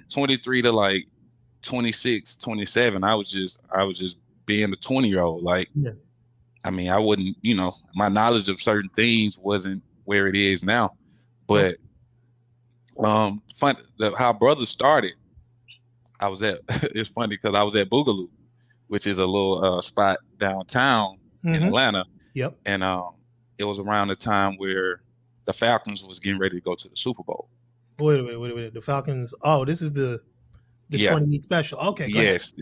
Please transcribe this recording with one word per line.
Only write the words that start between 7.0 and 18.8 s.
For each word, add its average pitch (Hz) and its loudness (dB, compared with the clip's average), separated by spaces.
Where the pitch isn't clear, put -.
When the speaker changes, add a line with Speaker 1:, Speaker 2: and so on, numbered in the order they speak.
Speaker 1:
you 113 2
know, 92 -2
my 101 2
knowledge 107 2
of 95 -4
certain 104 0
things 110 2
wasn't 95 -2
where 98 2
it 95 -2
is 98 2
now. 107 0
But, 98 4
um, 107 2
fun, 139 2
the, 107 0
how 123 4
Brothers 120 2
started, 127 2
I 101 0
was 95 -6
at, 104 -2
<laughs> - -20
it's 110 -4
funny 110 -4
'cause 101 -4
I 104 4
was 104 0
at 95 2
Boogaloo, 113 0